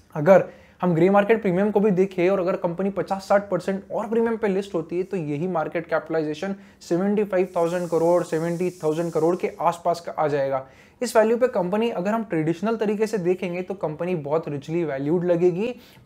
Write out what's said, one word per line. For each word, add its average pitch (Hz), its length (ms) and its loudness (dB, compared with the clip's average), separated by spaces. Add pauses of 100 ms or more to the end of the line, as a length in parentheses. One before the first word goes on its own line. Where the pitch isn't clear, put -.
(140)
अगर 165 300 6 (360)
हम 180 140 2
ग्रे 165 160 4
मार्केट 202 320 4
प्रीमियम 196 280 2
को 202 100 2
भी 214 100 4
देखें 185 400 2
और 190 100 2
अगर 185 160 0
कंपनी 185 340 -2
पचास 190 380 -6
साठ 202 220 2
परसेंट 190 400 -4
और 208 180 -4
प्रीमियम 226 280 0
पे 214 120 -2
लिस्ट 196 260 -2
होती 165 240 -4
है 185 40 -2
तो 190 140 -6
यही 147 320 -4
मार्केट 165 380 -4
कैपिटलाइजेशन 160 680 -4 (260)
सेवेंटी 202 440 0
फ़ाइव 190 320 0
थाउजेंड 175 340 0
करोड़, 170 320 4
सेवेंटी 170 480 -2 (120)
थाउजेंड 160 300 -2
करोड़ 165 240 2
के 196 140 -4 (100)
आसपास 170 400 -2
का - 120 -12
आ 160 160 -2
जाएगा। 135 380 -2 (360)
इस 226 140 -6
वैल्यू 220 200 4
पे 247 120 2
कंपनी 208 420 0
अगर 180 200 -4
हम 220 140 -2
ट्रेडिशनल 170 520 -2
तरीके 214 300 0
से 214 120 -4
देखेंगे 180 440 -2
तो 185 120 -8
कंपनी 175 420 -4
बहुत 151 320 -2
रिचली 156 360 -4
वैल्यूड 147 400 0
लगेगी। 180 500 2 (320)